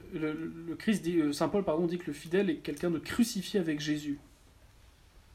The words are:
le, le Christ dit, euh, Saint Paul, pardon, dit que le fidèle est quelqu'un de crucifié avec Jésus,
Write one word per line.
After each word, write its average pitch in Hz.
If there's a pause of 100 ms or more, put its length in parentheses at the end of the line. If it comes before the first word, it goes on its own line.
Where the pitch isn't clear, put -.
(120)
le, 156
le 165
Christ 190
dit, 170
euh, 147
Saint 156
Paul, 202
pardon, 170
dit 175
que -
le 147
fidèle 175
est -
quelqu'un 160
de 160
crucifié 202
avec 156
Jésus, 151 (1160)